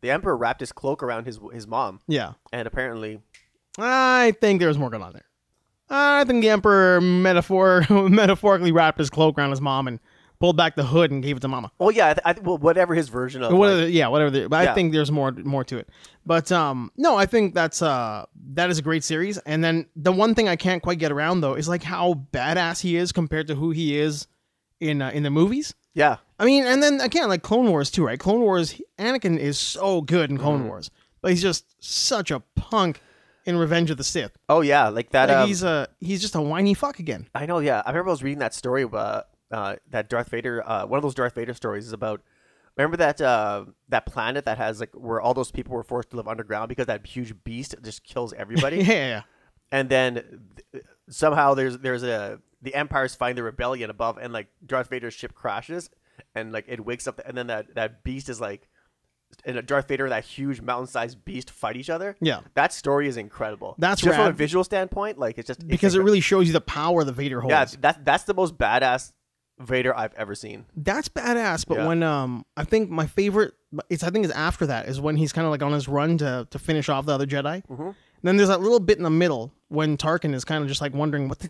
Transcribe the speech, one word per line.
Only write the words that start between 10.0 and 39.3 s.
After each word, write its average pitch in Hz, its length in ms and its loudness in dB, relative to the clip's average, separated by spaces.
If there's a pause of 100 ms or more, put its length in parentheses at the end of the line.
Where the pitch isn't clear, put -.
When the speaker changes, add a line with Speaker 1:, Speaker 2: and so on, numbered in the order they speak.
Speaker 2:
pulled 175 160 4
back 160 200 2
the 139 100 0
hood 151 260 4
and 135 100 -2
gave 139 140 -4
it 127 60 -10
to 135 80 -4
Mama. 123 200 -6 (100)
Speaker 1:
Well, 185 120 6
yeah, 214 180 4
I - 40 4
th-, - 100 0
I 170 100 4
th-, 202 120 -8
well, 175 120 0
whatever 165 380 4
his 156 140 0
version 127 340 -6
of, 117 80 0
Speaker 2:
Whatever, 190 340 6
Speaker 1:
like 170 80 0
Speaker 2:
yeah, 151 140 4
whatever. 147 240 4
The, 131 160 0
but 147 100 2
I 175 80 4
Speaker 1:
Yeah. 131 80 2
Speaker 2:
think 170 200 2
there's 151 180 0
more, 139 220 0
more 139 320 -4
to 127 140 -8
it. 98 100 -14 (360)
But, 165 260 0
um, 139 440 0
no, 277 220 4
I 196 80 4
think 208 280 2
that's, 165 280 0
uh, 120 440 -2 (280)
that 175 160 0
is 165 100 0
a - 20 -4
great 156 220 -2
series. 185 360 -4
And 156 240 -2
then 165 240 0 (100)
the 180 160 2
one 214 220 4
thing 220 120 4
I 180 80 2
can't 180 260 -2
quite 175 160 -2
get 156 140 0
around, 160 300 0
though, 135 140 0
is, 151 120 -4
like, 175 160 -2
how 175 480 -2
badass 165 500 -2
he 175 140 0
is 175 160 0
compared 156 360 -2
to 156 80 -4
who 160 160 -2
he 151 280 0
is 147 280 -2 (520)
in, 151 220 -2
uh, 131 80 -4
in 147 140 -2
the 143 60 0
movies. 202 440 2 (200)
Speaker 1:
Yeah. 147 240 4 (220)
Speaker 2:
I 202 60 2
mean, 269 200 6
and 262 160 4
then 285 200 4
again, 254 260 0
like, 185 140 0
Clone 233 260 2
Wars 151 240 2
too, 165 140 2
right? 120 140 -4
Clone 208 200 2
Wars, 185 320 2
he, - 140 -16 (120)
Anakin 202 400 0
is 139 220 -2
so 190 420 -2
good 151 280 0
in 139 80 -2
Clone 143 220 0
Speaker 1:
Mm-hmm. 120 100 -4
Speaker 2:
Wars, 98 200 -12 (320)
but 185 100 0
he's 175 100 2
just 180 240 -2 (180)
such - 480 -2
a 135 80 -2 (160)
punk 185 460 0 (420)
in 175 140 0
Revenge 165 340 2
of 147 60 -4
the 131 80 -8
Sith. 123 320 -6 (100)
Speaker 1:
Oh, 156 140 6
yeah, 143 260 6
like 110 220 -4
that, 135 180 6
Speaker 2:
Like, 135 120 6
Speaker 1:
um, 127 100 6
Speaker 2:
he's 185 140 -2
a, 156 260 0 (100)
he's 185 220 -4
just 208 140 -6
a 160 60 0
whiny 175 340 2
fuck 285 240 -6
again. 127 360 -8
Speaker 1:
I 143 100 -6
know, 170 140 -2
yeah. 131 260 0
I - 40 -2
remember 175 200 -2
I 175 40 0
was 131 100 -4
reading 143 160 -4
that 117 140 -4
story, 127 360 -2
uh, 107 340 -4 (280)